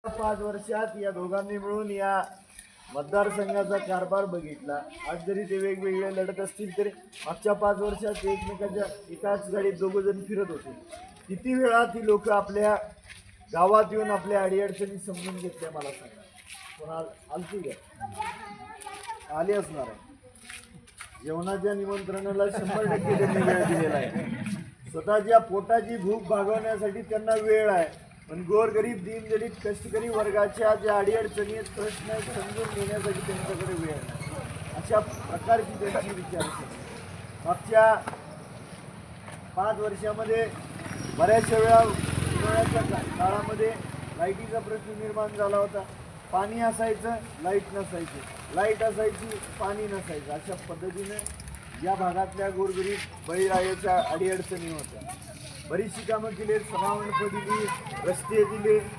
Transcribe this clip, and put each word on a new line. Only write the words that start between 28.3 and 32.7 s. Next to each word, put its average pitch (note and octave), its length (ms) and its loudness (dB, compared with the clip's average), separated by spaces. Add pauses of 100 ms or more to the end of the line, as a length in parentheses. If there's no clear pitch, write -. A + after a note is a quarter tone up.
पण E3+ 100 -8
गोरगरीब, G#3 640 2
दीनदलित, A3 460 -2 (140)
कष्टकरी G#3 440 -4
वर्गाच्या G#3+ 680 4
ज्या G#3 240 4
अडीअडचणी G#3 540 2
आहेत, A3 120 -6
प्रश्न G#3 460 -6
आहेत, A3 120 -2
समजून G#3 520 -6